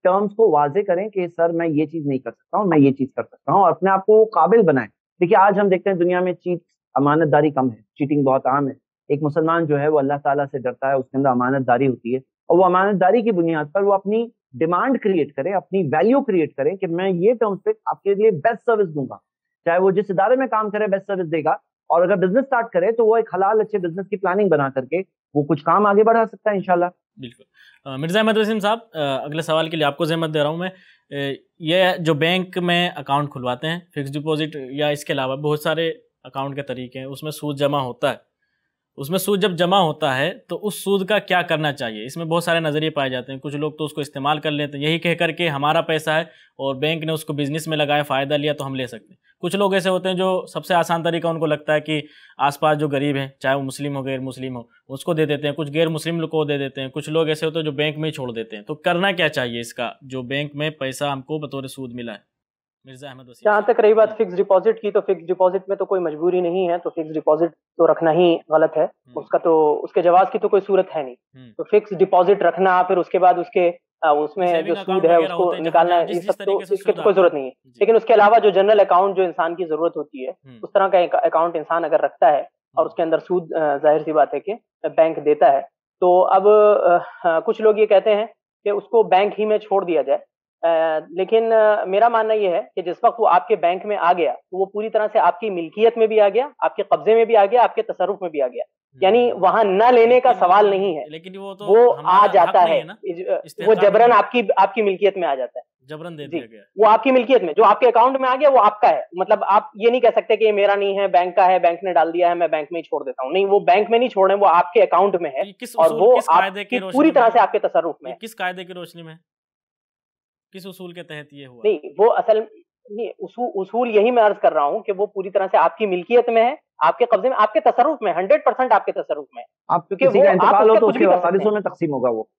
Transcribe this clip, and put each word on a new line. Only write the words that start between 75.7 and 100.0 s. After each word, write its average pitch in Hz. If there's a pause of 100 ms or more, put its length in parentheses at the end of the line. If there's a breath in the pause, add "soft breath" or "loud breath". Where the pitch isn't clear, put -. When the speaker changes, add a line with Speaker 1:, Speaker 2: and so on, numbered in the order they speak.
Speaker 3:
निकालना, 175
Speaker 2:
जिस, 160
Speaker 3:
ये 170
Speaker 2:
जिस 185
Speaker 3:
सब 196
तो, -
Speaker 2:
तरीके 196
से 190
Speaker 3:
इसके 190
Speaker 2:
सूद 175
Speaker 3:
तो 170
कोई 196
Speaker 2:
आता 175
Speaker 3:
जरूरत 175
Speaker 2:
है। 151
Speaker 3:
नहीं 131
है। - (140)
Speaker 2:
जी। 127
Speaker 3:
लेकिन 226
उसके -
अलावा 214
जो 208
general 196
account 190
जो 190
इंसान 170
की 175
जरूरत 160
होती 143
है, 131
Speaker 2:
हम्म। 131
Speaker 3:
उस -
तरह 196
का 185
एक 175
account 165
इंसान 165
अगर 151
रखता 147
है 147
और - (320)
Speaker 2:
हम्म। 160
Speaker 3:
उसके -
अंदर 160
सूद, 170
अ, 147
जाहिर 151
सी 156
बात 151
है 143
कि 202 (320)
bank 160
देता 147
है, 139 (400)
तो 180
अब, 190
अ, 208
अ, 160
कुछ 220
लोग 214
ये 214
कहते 208
हैं 208 (380)
कि 208
उसको 208
bank 190
ही 214
में 214
छोड़ 196
दिया 160
जाए, 135 (420)
अ, 160
लेकिन, 220
अ, 214
मेरा 202
मानना 220
ये 208
है 175
कि -
जिस 170
वक्त 233
वो 208
आपके -
बैंक 180
में 208
आ 175
गया, 156
तो -
वो 190
पूरी 208
तरह 214
से 214
आपकी 185
मिल्कियत 208
में 220
भी 214
आ 202
गया, 247 (120)
आपके 180
कब्जे 180
में 226
भी 226
आ 202
गया, 233
आपके 214
तसर्रुफ 185
में 170
भी 147
आ 127
गया। 123 (380)
यानी 233
Speaker 2:
हम्म। -
Speaker 3:
वहां 220
न 214
लेने 240